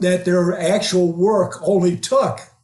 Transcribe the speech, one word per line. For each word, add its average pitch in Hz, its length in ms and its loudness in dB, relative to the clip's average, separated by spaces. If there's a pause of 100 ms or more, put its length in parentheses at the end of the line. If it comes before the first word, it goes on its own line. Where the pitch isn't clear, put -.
that 180 240 0
their 180 340 0
actual 180 540 0
work 185 500 0
only 180 340 2
took - 440 -2 (240)